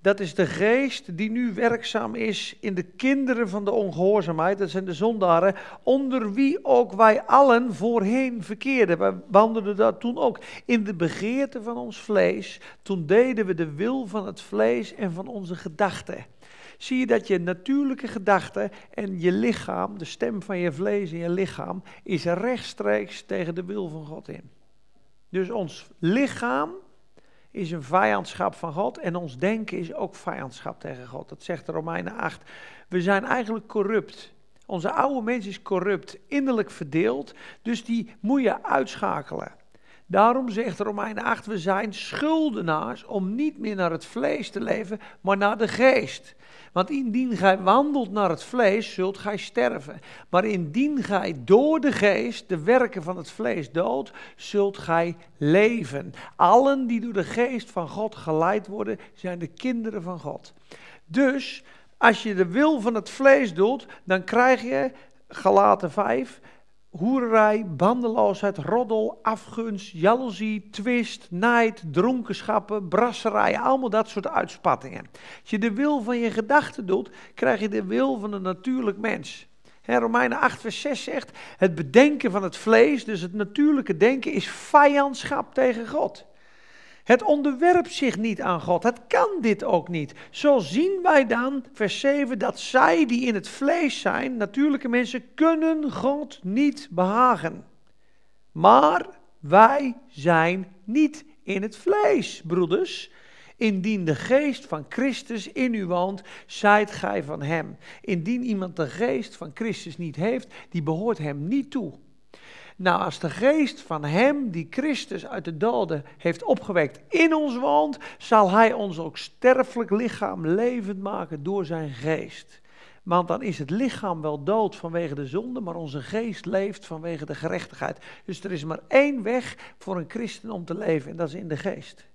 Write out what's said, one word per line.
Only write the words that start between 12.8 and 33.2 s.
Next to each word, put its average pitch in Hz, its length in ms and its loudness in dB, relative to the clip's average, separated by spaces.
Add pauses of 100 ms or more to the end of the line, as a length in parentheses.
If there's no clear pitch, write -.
Toen 175 240 -4
deden 220 400 4
we 185 80 0
de 160 200 -4
wil 233 320 -4
van 196 200 -6
het - 140 -14
vlees 220 540 0
en 196 180 -4
van 180 140 -10
onze 196 280 -10
gedachten. - 720 -6 (500)
Zie - 220 -4
je 254 80 0
dat 226 200 2
je 190 120 2
natuurlijke 262 680 -2
gedachten 196 640 -2 (200)
en 190 300 -6
je 180 120 4
lichaam, 208 680 -2
de 165 60 -10
stem 220 380 -6
van 190 160 -6
je 175 140 -2
vlees 190 400 -2
en 165 60 -10
je 170 100 -6
lichaam, 180 540 -4 (200)
is 185 220 -4
rechtstreeks 208 1000 -2
tegen 175 320 -6
de 180 100 -8
wil 190 240 -6
van 156 180 -12
God 156 220 -16
in. - 220 -16 (800)
Dus 185 220 -2
ons 202 360 -6 (120)
lichaam 254 720 0 (800)
is 175 200 -6
een 165 120 -6
vijandschap 190 720 2
van 165 180 -8
God 202 260 -4
en 190 180 -4
ons 151 220 -10
denken 208 400 -2
is 165 160 -8
ook 320 200 -6
vijandschap - 680 -10
tegen 127 260 -12
God. 127 220 -14
Dat - 140 -18
zegt - 260 -10
Romeinen 165 480 -6
acht. - 340 -8 (380)
We 180 140 -2
zijn 196 220 2